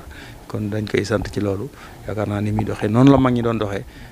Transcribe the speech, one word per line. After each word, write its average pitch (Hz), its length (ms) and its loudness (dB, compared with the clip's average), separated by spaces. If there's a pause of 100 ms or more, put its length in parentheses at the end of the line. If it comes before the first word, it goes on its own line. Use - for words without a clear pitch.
(480)
Kon 107 240 -4
dañ 107 180 -2
koy - 160 2
sant 104 160 0 (100)
ci - 80 -4
loolu. 101 300 -2 (380)
Yaakaar 101 200 -4
naa 104 140 -2
ni 104 100 0
muy 107 140 0
doxee, 104 240 -2
noonu 127 220 8
la 139 60 8
mag 131 160 4
ñi 120 100 0
doon 117 160 0
doxee. 101 240 -4 (280)